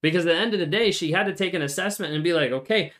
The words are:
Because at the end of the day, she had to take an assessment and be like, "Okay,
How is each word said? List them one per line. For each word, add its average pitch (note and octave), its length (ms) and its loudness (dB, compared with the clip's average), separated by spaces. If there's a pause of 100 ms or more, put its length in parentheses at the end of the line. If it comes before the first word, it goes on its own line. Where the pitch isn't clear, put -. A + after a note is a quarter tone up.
Because D#3+ 260 2
at E3+ 40 2
the E3 60 4
end G#3+ 160 0
of G#3 60 0
the E3+ 80 0
day, G#3 240 2
she D#3+ 220 -2
had F#3+ 140 2
to G3 60 -2
take F#3 220 -2
an E3 80 -2
assessment F#3 500 -4
and D#3 120 -2
be E3+ 80 2
like, D3+ 180 2
"Okay, D3 500 -2